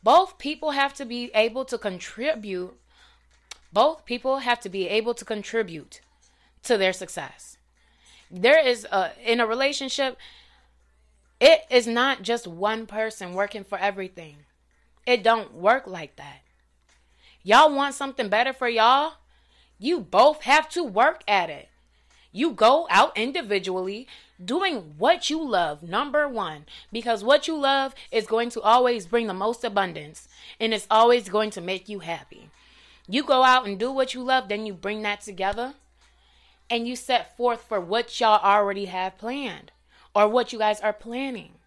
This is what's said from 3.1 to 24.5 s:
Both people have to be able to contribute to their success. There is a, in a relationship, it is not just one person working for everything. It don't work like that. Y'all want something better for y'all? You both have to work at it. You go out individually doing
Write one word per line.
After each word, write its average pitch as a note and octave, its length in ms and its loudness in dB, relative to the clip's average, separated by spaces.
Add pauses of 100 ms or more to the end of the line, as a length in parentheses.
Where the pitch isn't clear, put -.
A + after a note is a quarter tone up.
Both C#4+ 320 2
people B3+ 360 -4
have A#3+ 200 0
to G3+ 100 -12
be F3+ 200 -6
able A3 240 -2
to - 100 -12
contribute G3+ 760 -8 (640)
to A#3+ 140 0
their F#3+ 140 2
success. - 680 -12 (720)
There A#3 300 4
is B3 320 0
a, F#3 200 -2 (140)
in A#3 140 0
a A#3 80 2
relationship, C4+ 680 -4 (1200)
it D#4 300 8
is A#3+ 180 2
not B3 340 -2
just A#3 240 -4
one G#3 400 -6
person G#3+ 480 -8
working G3+ 300 -6
for - 140 -10
everything. F#3 580 -6 (720)
It B3 180 0
don't A3 300 2
work G3+ 340 2
like E3+ 300 -14
that. C#3 240 -20 (1000)
Y'all C#4 320 6
want C#4 220 -2
something C4 320 -6
better A3+ 240 0
for C4 160 -6
y'all? B3 460 2 (680)
You C#4 220 -2
both B3+ 400 4
have D4+ 300 4
to F4 120 -4
work C4 460 0
at F#3 200 2
it. C#3+ 200 -16 (640)
You C4+ 200 -2
go B3+ 380 4
out G#3 280 4
individually G3+ 880 -6 (360)
doing A#3 540 -4